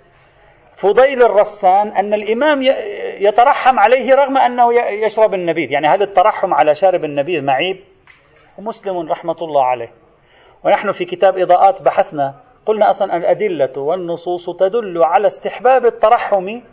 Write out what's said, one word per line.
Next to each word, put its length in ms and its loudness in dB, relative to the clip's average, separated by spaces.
فضيل 480 2
الرسان 640 2
أن 260 -2
الإمام 480 -2
ي-، 60 0
يترحم 600 2
عليه 360 4
رغم 220 2
أنه 360 2
ي-، 300 -2
يشرب 300 0
النبيذ؟ 380 -4
يعني 160 0
هل 140 2
الترحم 520 0
على 200 2
شارب 320 0
النبيذ 380 -4
معيب؟ 340 -2
ومسلم 540 -8
رحمة 300 -6
الله 220 0
عليه، 280 -2
ونحن 260 0
في 140 -4
كتاب 320 0
إضاءات 440 2
بحثنا، 540 -2
قلنا 240 0
أصلا 280 -2
الأدلة 640 -2
والنصوص 680 -6
تدل 440 0
على 220 2
استحباب 600 0
الترحم، 760 0